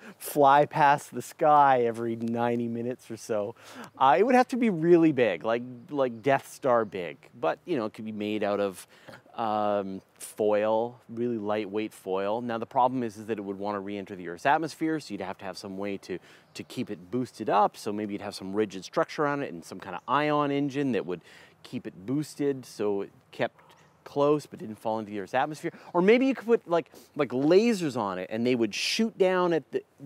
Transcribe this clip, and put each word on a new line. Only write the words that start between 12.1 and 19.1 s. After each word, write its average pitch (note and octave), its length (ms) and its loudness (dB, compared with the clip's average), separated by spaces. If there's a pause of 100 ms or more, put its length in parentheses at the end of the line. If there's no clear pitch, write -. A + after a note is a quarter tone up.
Now, A#2+ 180 -6
the - 80 -6
problem B2+ 340 0
is, G#2+ 160 -6
is A2 100 -14
that G#2+ 120 -4
it G2+ 40 -6
would G2 140 -6
wanna G2+ 220 -4
re-enter G2 360 -8
the F2 120 -10
Earth's E2+ 180 -8
atmosphere, D#3+ 540 0
so - 140 -14
you'd F#2+ 80 -8
have F#2+ 180 -8
to G2 60 -12
have F#2 120 -10
some G2 180 -10
way G2 220 -6
to, F2+ 220 -10 (340)
to - 100 -12
keep A2 280 -8
it F2+ 180 -14
boosted A#2+ 400 -6
up. F#3+ 280 2
So - 140 -6
maybe G#2 220 -6
you'd G2 80 -8
have G2+ 140 -10
some F#2+ 180 -10
rigid F#2+ 320 -2
structure - 400 -4